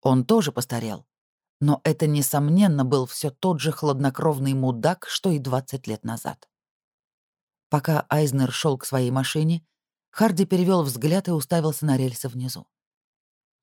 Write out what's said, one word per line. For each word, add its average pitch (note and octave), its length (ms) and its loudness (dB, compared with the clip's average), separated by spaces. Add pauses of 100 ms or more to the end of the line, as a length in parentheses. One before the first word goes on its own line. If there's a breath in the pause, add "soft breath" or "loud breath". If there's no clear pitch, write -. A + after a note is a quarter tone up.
Он C3 240 2
тоже G3+ 260 2
постарел, A2+ 560 -8 (520)
но D3 240 2
это, D#3 240 0
несомненно, D3 800 2
был B2+ 220 0
всё - 240 -6
тот F3+ 280 -2
же D3 120 -2
хладнокровный C#3 840 0
мудак, C3 540 0
что - 240 -2
и D3+ 80 0
двадцать C3 480 -6
лет G#2+ 160 -8
назад. - 440 -10 (1200)
Пока D3+ 400 0
Айзнер C#3 420 2
шёл C#3 260 -2
к - 80 -14
своей B2+ 260 0
машине, D#3 540 0 (440)
Харди G3 360 2
перевёл F3+ 380 2
взгляд D3 440 -2
и F3+ 40 -2
уставился D#3 540 0
на C#3 120 2
рельсы C3 320 -4
внизу. B2+ 380 -10 (960)